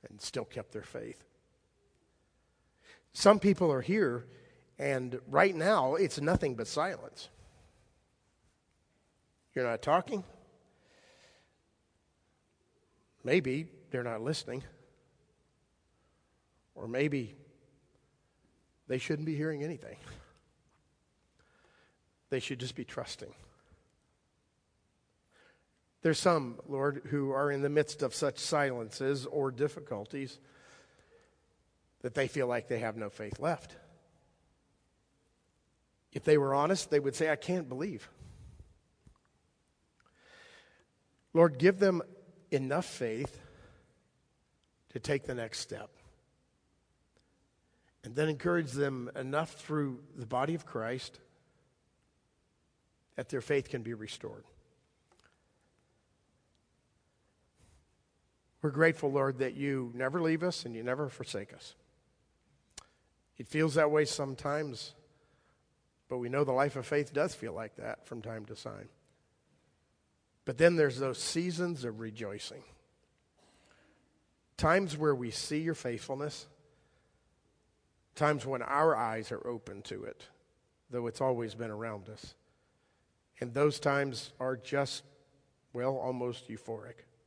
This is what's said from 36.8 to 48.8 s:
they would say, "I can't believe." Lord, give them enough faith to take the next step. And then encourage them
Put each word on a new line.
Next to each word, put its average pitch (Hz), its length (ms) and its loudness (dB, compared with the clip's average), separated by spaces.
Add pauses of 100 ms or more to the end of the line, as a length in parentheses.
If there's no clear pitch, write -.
they 147 100 6
would 139 160 -2
say, 156 140 2
"I 147 60 4
can't 175 320 -2
believe." 147 400 -6 (3250)
Lord, 160 260 8
give 185 200 8
them 185 240 6 (480)
enough 139 360 2
faith 120 540 -4 (1500)
to 127 100 -8
take 143 260 0
the 131 80 -4
next 117 260 -6
step. - 300 -10 (2250)
And 113 100 -12
then 156 140 2
encourage 160 440 0
them 135 420 -2